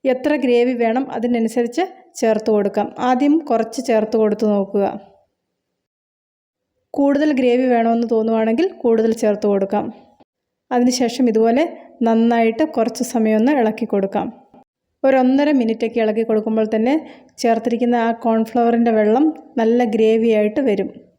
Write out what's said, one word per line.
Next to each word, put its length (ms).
എത്ര 320
ഗ്രേവി 380
വേണം 380
അതിനനുസരിച്ച് 720
ചേർത്ത് 360
കൊടുക്കാം. 360
ആദ്യം 400
കുറച്ച് 420
ചേർത്ത് 360
കൊടുത്ത് 280
നോക്കുക. 400
കൂടുതൽ 380
ഗ്രേവി 360
വേണമെന്ന് 420
തോന്നുവാണെങ്കിൽ 560
കൂടുതൽ 320
ചേർത്ത് 340
കൊടുക്കാം. 380
അതിനുശേഷം 580
ഇതുപോലെ 340
നന്നായിട്ട് 640
കുറച്ച് 280
സമയം 360
ഒന്ന് 120
ഇളക്കി 340
കൊടുക്കാം. 420
ഒരു 140
ഒന്നര 340
മിനിറ്റൊക്കെ 500
ഇളക്കി 220
കൊടുക്കുമ്പോൾ 440
തന്നെ 260
ചേർത്തിരിക്കുന്ന 580
ആ 160
കോൺഫ്ലവറിൻ്റെ 680
വെള്ളം 340
നല്ല 280
ഗ്രേവി 480
ആയിട്ട് 280
വരും. 300